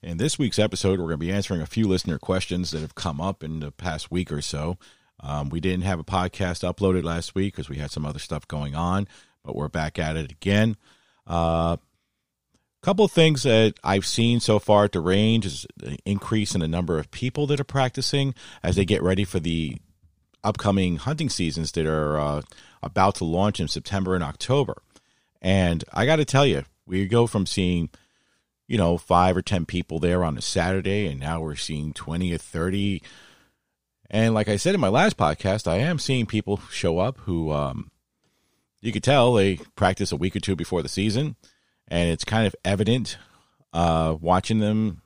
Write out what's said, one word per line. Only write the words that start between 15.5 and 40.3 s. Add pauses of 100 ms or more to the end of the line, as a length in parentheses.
an
increase
in
the
number
of
people
that
are
practicing (260)
as
they
get
ready
for
the (680)
upcoming
hunting
seasons
that
are,
uh, (420)
about
to
launch
in
September
and
October. (640)
And (100)
I
gotta
tell
you, (200)
we
go
from
seeing, (800)
you
know,
five
or
ten
people
there
on
a
Saturday,
and
now
we're
seeing
twenty
or
thirty. (1040)
And
like
I
said
in
my
last
podcast,
I
am
seeing
people (120)
show
up
who,
um, (880)
you
could
tell
they (180)
practice
a
week